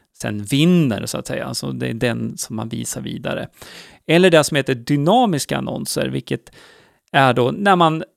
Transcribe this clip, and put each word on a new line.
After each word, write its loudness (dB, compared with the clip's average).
sen -6
vinner 2
så -6
att -8
säga. -6
Alltså -6
det -6
är -6
den -4
som -10
man -8
visar -8
vidare. -8
Eller 6
det 8
som -4
heter 0
dynamiska 0
annonser, -4
vilket -6
är 4
då 0
när 2
man 4